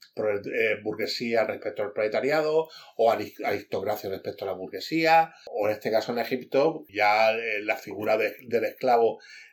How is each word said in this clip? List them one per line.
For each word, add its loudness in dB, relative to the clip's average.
pro-, -2
eh, -2
burguesía -2
respecto -6
al -6
proletariado, 0
o 6
aris-, -4
aristocracia -4
respecto -8
a -4
la -4
burguesía, 2
o 0
en 2
este -4
caso 0
en -2
Egipto, 0
ya, 4
eh, -2
la -2
figura -2
de, 0
del 0
esclavo 2